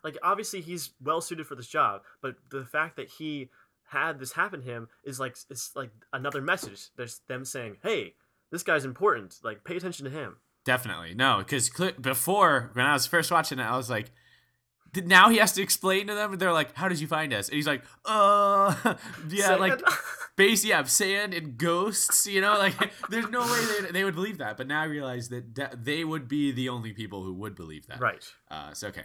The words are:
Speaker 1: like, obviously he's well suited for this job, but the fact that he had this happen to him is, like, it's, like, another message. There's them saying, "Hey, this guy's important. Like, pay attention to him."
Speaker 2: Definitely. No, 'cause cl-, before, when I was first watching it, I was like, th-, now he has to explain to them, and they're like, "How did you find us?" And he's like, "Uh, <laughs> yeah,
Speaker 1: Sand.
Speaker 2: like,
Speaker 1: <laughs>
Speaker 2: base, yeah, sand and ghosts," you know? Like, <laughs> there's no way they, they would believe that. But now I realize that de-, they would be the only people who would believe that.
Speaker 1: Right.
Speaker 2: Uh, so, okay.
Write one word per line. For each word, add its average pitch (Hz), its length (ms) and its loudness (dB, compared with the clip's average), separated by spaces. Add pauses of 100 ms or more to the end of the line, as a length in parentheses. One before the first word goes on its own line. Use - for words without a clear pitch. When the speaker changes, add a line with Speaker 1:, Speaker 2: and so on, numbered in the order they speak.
Speaker 1:
like, 156 180 -10
obviously 196 380 -2
he's 165 300 -10 (100)
well 151 200 -2
suited 160 280 -10
for 139 80 -14
this 123 100 -16
job, 113 380 0 (160)
but - 160 -8 (140)
the 135 140 -10
fact 156 320 -4
that - 120 -10
he 147 420 -10 (380)
had 147 300 -2
this 131 140 -12
happen 180 280 -4
to 127 60 -14
him 117 220 -10 (160)
is, 135 160 -12
like, 131 160 -8 (140)
it's, - 260 -12
like, 127 140 -10 (220)
another 139 300 -6
message. 147 540 -4
There's 117 320 -12
them 131 160 -8
saying, 117 380 -10
"Hey, 160 340 -4 (340)
this 170 120 -8
guy's 156 220 0
important. 127 580 -2
Like, 107 220 -8
pay 170 120 -8
attention 175 280 -10
to 131 60 -8
him." 135 280 -12 (260)
Speaker 2:
Definitely. 98 500 -2
No, 117 320 2
'cause 131 260 0
cl-, 180 200 0
before, 135 800 2
when 123 140 2
I 143 80 4
was 131 120 2
first 165 240 2
watching 160 280 0
it, 127 40 -2
I 117 140 0
was 127 140 -4
like, 110 200 -2 (840)
th-, 185 120 -4
now 185 220 12
he 226 80 6
has 208 160 6
to 190 100 0
explain 190 460 2
to 208 60 -2
them, 208 180 -2
and 185 80 -4
they're 180 120 4
like, 151 220 2
"How 170 140 -2
did 175 100 0
you 151 80 -4
find 156 280 -2
us?" 101 140 -2
And - 80 -4
he's 143 100 0
like, 139 180 -2 (220)
"Uh, 202 680 6 (380)
<laughs> 160 160 -12
yeah, 202 200 0
Speaker 1:
Sand. 185 120 6
Speaker 2:
like, 190 200 2 (280)
Speaker 1:
<laughs> - 280 -12
Speaker 2:
base, 202 280 6
yeah, 196 200 4
sand 196 500 2
and 151 240 -8
ghosts," 175 680 2
you 196 140 2
know? 208 180 4
Like, 196 160 4 (260)
<laughs> - 100 -8
there's 226 180 -2
no 240 140 0
way 240 220 2 (180)
they, 185 100 -6
they 185 120 2
would 190 100 0
believe 190 240 -4
that. 107 180 -6
But 127 100 -8
now 147 140 -2
I 156 40 0
realize 131 440 -6
that 120 240 -10
de-, 131 240 -6
they 147 280 -2
would 156 220 -4
be 143 240 0
the 127 200 -2
only 113 240 -6
people 98 280 -8
who 92 120 -8
would 101 200 -10
believe 78 340 -14
that. 127 120 -12
Speaker 1:
Right. 110 240 -2 (260)
Speaker 2:
Uh, 76 220 -12
so, 104 160 -10
okay. 87 160 -14